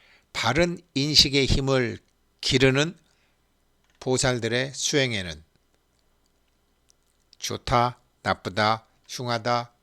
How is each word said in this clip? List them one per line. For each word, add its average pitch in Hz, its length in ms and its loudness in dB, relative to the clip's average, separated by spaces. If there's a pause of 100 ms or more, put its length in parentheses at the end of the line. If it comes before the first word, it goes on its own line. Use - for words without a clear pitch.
(320)
바른 170 480 0 (140)
인식의 139 520 2
힘을 131 520 0 (420)
기르는 135 580 2 (1000)
보살들의 123 760 -2
수행에는 101 680 -2 (2000)
좋다, 120 600 -2 (240)
나쁘다, 107 640 -2 (220)
흉하다, 120 640 -4 (100)